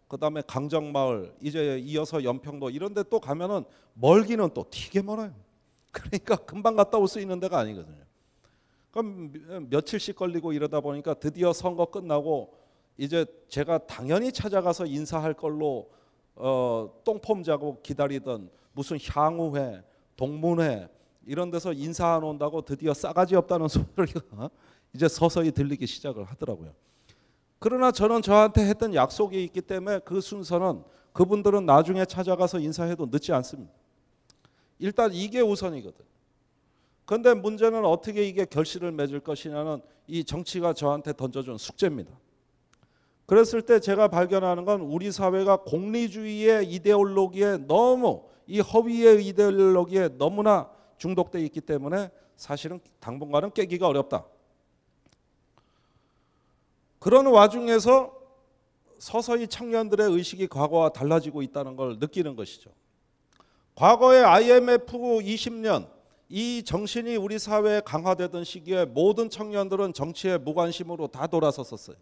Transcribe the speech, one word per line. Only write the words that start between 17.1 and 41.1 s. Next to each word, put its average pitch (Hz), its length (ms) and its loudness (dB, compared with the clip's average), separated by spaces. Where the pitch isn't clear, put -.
자고 147 380 -4
기다리던 135 680 -6
무슨 143 260 -8
향후회, 147 840 -4
동문회 151 720 -2
이런 175 260 -6
데서 170 220 -4
인사 165 420 -2
안 156 80 -2
온다고 151 380 -4
드디어 147 320 -4
싸가지 175 420 0
없다는 170 340 2
<laughs> - 280 -4
소리가 151 520 -6
이제 151 140 2
서서히 165 440 0
들리기 143 360 -4
시작을 113 380 -10
하더라고요. 92 480 -12
그러나 254 320 2
저는 220 300 2
저한테 208 440 4
했던 214 280 -2
약속이 185 520 0
있기 180 160 -8
때문에 190 380 -4
그 190 220 -6
순서는 175 600 -4
그분들은 202 520 2
나중에 165 400 6
찾아가서 180 540 -2
인사해도 160 480 -4
늦지 147 260 -2
않습니다. 127 400 -4
일단 208 340 0
이게 208 300 -2
우선이거든. 180 640 -4
근데 233 280 4
문제는 214 500 0
어떻게 202 440 0
이게 190 180 -4
결실을 170 460 -4
맺을 143 300 -6
것이냐는 151 600 -8
이 165 180 -6
정치가 170 500 -4
저한테 147 400 -2